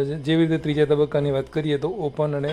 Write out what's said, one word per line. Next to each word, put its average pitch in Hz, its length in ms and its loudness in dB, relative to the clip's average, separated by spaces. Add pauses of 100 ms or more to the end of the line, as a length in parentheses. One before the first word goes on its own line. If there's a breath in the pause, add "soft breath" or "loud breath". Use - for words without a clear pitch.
(240)
જેવી 160 220 4
રીતે 160 120 2
ત્રીજા 151 280 0
તબક્કાની 147 460 2
વાત 135 180 -2
કરીએ 151 280 -2
તો 147 120 -4
ઓપન 151 460 -4
અને 143 180 -2